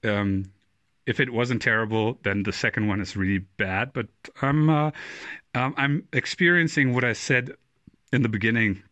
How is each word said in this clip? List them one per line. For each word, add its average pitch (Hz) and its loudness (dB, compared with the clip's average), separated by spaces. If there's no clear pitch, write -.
um, 98 0
if 123 -4
it 127 0
wasn't 120 0
terrible, 110 0
then 101 0
the 104 -2
second 110 -2
one 101 0
is 95 -8
really 95 2
bad. 101 -2
But 113 -6
I'm, 151 4
uh, 151 2
um, 127 -2
I'm 143 0
experiencing 160 2
what 123 2
I 120 0
said 123 -2
in 127 2
the 113 2
beginning 110 0